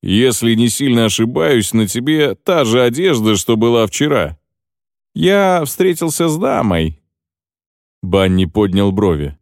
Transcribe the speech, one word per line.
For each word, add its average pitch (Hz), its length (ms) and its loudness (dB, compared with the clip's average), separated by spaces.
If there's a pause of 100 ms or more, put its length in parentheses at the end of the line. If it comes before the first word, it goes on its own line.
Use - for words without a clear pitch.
Если 117 540 0
не 117 140 2
сильно 120 340 0
ошибаюсь, 120 680 0
на 110 140 0
тебе 135 480 -2
та 170 280 0
же 117 180 2
одежда, 123 540 2
что 110 220 0
была 117 280 2
вчера». 107 540 -2 (720)
«Я 185 520 2
встретился 170 640 -2
с 156 80 -4
дамой». 92 640 -2 (1000)
Банни 92 440 0
поднял 98 480 0
брови. 80 480 -2